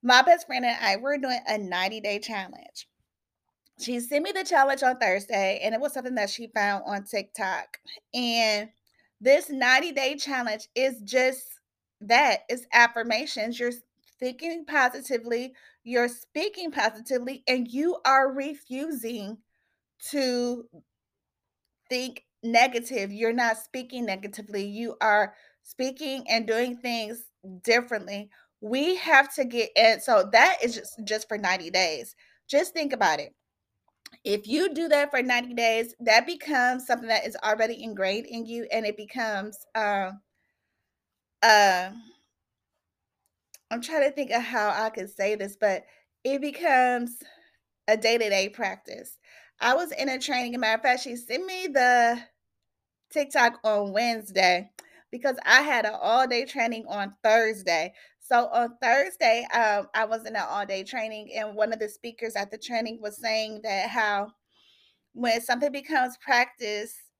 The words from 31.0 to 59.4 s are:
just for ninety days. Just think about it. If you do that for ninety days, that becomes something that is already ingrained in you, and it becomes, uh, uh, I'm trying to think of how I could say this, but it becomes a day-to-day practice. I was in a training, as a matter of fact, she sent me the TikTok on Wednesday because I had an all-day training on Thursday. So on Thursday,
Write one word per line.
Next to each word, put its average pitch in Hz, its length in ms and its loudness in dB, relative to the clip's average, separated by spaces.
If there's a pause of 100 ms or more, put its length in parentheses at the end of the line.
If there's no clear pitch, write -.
just 214 240 -4
for 208 100 -6
ninety 185 320 -2
days. 170 460 0 (320)
Just 285 260 2
think 294 200 -2
about 180 260 2
it. - 160 -12 (880)
If 208 240 -2
you 320 260 0
do 330 140 -4
that 285 240 4
for 277 100 0
ninety 247 320 0
days, 233 460 0
that 233 260 6
becomes 254 600 -2
something 233 220 -2
that 220 180 0
is 226 160 -10
already 220 400 0
ingrained 202 440 -4
in 233 180 -10
you, 233 260 -10
and 220 140 -2
it 208 100 -4
becomes, 208 640 -6 (180)
uh, 202 360 0 (1300)
uh, 196 460 6 (1800)
I'm 240 120 -8
trying 302 220 0
to 285 80 2
think 277 200 -4
of 240 120 0
how 220 260 -2
I 220 220 -2
could 196 180 -10
say 202 260 -2
this, 202 240 -10
but 190 240 0 (400)
it 269 160 -2
becomes 254 760 0 (720)
a 220 80 4
day-to-day 214 520 2
practice. - 680 -10 (440)
I 254 140 4
was 320 160 -2
in 269 180 -4
a 262 100 -6
training, 247 340 -4
as 247 40 -6
a - 20 -6
matter 220 160 2
of 226 60 -4
fact, 254 220 2
she 240 120 -8
sent 254 300 -6
me 370 220 -8
the 247 540 4 (880)
TikTok 269 520 2
on 208 280 0
Wednesday 196 800 2 (420)
because 254 340 -2
I 247 160 8
had 254 240 0
an 214 140 -4
all-day 247 460 2
training 233 420 -4
on 196 260 -6 (100)
Thursday. 202 720 2 (260)
So 240 280 2
on 240 340 0
Thursday, 247 720 2